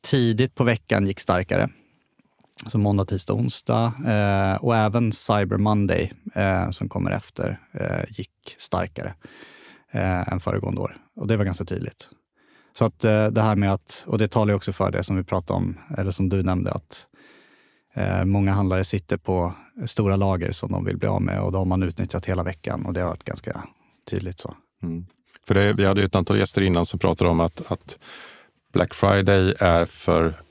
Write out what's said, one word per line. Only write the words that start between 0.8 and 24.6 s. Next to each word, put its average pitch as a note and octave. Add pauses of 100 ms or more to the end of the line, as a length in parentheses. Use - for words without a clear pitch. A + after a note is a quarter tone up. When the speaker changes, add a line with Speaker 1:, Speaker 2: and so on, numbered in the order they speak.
Speaker 1:
gick G2
starkare. F#2 (960)
Så A2
måndag, G2+
tisdag, -
onsdag, A#2 (140)
eh, G2
och A#2+
även A2
Cyber G#2
Monday, G2+ (240)
eh, F#2+
som G2
kommer F2+
efter, - (140)
eh, G1+ (140)
gick - (280)
starkare, F#2 (760)
eh, F#2
än F#2+
föregående -
år. - (180)
Och -
det A2
var G#2
ganska F#2
tydligt. - (680)
Så A#2+
att, -
eh, G#2+
det A2
här A2
med G2
att, -
och A2+
det G#2
talar G#2
ju -
också G2
för F#2+
det F#2+
som G2
vi F2+
pratade F#2
om, F#2 (200)
eller G2
som F#2+
du F#2+
nämnde, F2+
att, - (840)
eh, F#2+
många G2
handlare F#2+
sitter G2
på F2+ (320)
stora G2+
lager G2
som -
de -
vill -
bli F#2+
av -
med, F#2+
och F#2+
då F#2
har F#2+
man F#2
utnyttjat E2+
hela F2+
veckan, F2
och -
det F2
har F2+
varit -
ganska - (460)
tydligt F#2+
så. - (300)